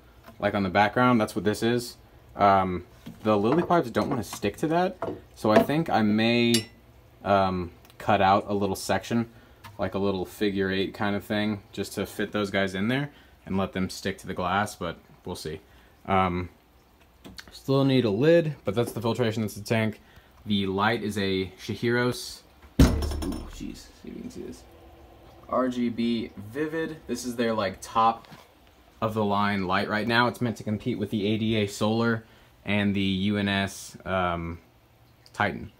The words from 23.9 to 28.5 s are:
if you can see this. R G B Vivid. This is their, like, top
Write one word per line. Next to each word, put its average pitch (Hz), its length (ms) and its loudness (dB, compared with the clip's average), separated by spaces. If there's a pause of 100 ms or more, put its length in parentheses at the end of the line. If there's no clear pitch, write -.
if - 60 -14
you - 80 -14
can - 80 -14
see - 120 -14
this. - 200 -16 (880)
R 127 200 0
G 123 200 0
B 113 420 -2 (220)
Vivid. 156 460 -4 (100)
This 123 160 -6
is 120 120 -6
their, 117 160 0
like, 98 280 -2
top - 480 2 (720)